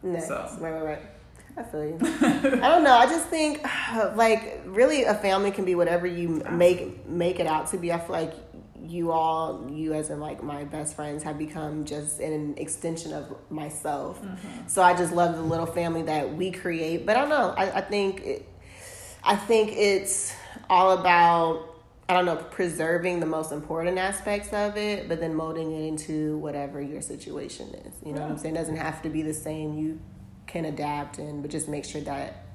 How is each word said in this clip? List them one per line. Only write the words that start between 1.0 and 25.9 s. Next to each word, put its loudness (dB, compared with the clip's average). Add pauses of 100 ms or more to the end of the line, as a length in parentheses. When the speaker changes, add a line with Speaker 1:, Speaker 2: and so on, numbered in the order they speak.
Speaker 1:
I -10
feel -6
you. -6
Speaker 2:
<laughs> 2
Speaker 1:
I 4
don't 8
know. 10
I 10
just 0
think, 0 (260)
<sighs> 0
like, 4
really, 4
a 4
family 2
can -4
be 2
whatever 2
you -2
m-, 0
Speaker 2:
Absolutely. -4
Speaker 1:
make, 4
make 0
it 0
out 0
to -4
be. -2
I -2
feel -8
like -4 (500)
you -4
all, 0
you -4
as -4
in, -8
like, -10
my -8
best -8
friends, -8
have -8
become -6
just -8
an -4
extension -6
of -10 (160)
myself. -6
Speaker 2:
Mm-hmm. -12
Speaker 1:
So 2
I 8
just 0
love 4
the -6
little 0
family -2
that -2
we -2
create. -4
But 4
I 6
don't 0
know. 2
I, 0
I 0
think 0
it, -6 (760)
I 4
think 4
it's 2 (360)
all 8
about, 6 (360)
I 6
don't 6
know, 2
preserving 0
the 0
most -2
important -2
aspects -2
of 0
it, -2
but -2
then -2
molding -4
it -4
into -4